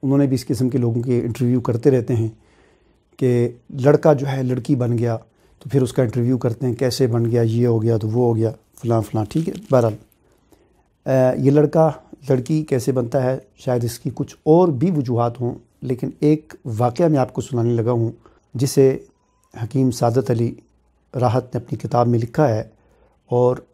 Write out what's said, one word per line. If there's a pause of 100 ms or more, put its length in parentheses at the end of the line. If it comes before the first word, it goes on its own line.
उन्होंने
भी
इस
किस्म
के
लोगों
के
इंटरव्यू
करते
रहते
हैं (920)
कि (140)
लड़का
जो
है
लड़की
बन
गया (460)
तो
फिर
उसका
इंटरव्यू
करते
हैं,
कैसे
बन
गया,
ये
हो
गया
तो
वो
हो
गया,
फ़लाँ
फ़लाँ,
ठीक
है। (180)
बहरहाल, (1080)
अ,
ये
लड़का (280)
लड़की
कैसे
बनता
है, (120)
शायद
इसकी
कुछ (100)
और
भी
वजूहात
हों, (280)
लेकिन (100)
एक (120)
वाक़या
मैं
आपको
सुनाने
लगा
हूँ (440)
जिसे (560)
हकीम
सादत
अली (600)
राहत
ने
अपनी
किताब
में
लिखा
है (580)
और